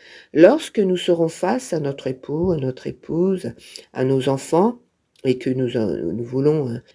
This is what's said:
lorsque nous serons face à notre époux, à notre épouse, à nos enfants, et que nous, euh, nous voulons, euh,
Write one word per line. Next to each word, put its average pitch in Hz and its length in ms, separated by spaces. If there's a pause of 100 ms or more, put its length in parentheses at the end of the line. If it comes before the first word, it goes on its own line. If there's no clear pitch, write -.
(340)
lorsque 220 460
nous 185 180
serons 170 300
face 208 440
à 160 80
notre 139 280
époux, 147 420
à 165 80
notre 131 280
épouse, 165 680 (420)
à 131 100
nos 131 240
enfants, 165 520 (440)
et 127 140
que - 120
nous, 127 280
euh, 82 340
nous 117 120
voulons, 135 440
euh, 120 100 (160)